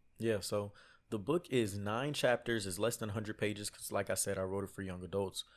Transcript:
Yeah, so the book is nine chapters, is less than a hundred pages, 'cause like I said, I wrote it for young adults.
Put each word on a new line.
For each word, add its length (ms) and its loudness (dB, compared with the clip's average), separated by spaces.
Yeah, 240 2
so 320 -2
the 80 0
book 300 0
is 280 2
nine 360 0
chapters, 520 2
is 140 -4
less 180 2
than 140 -4
a 20 -4
hundred 240 -4
pages, 320 -2
'cause 220 -12
like 180 0
I 60 2
said, 220 0
I 40 0
wrote 220 0
it 80 -6
for 100 -8
young 220 -6
adults. 400 0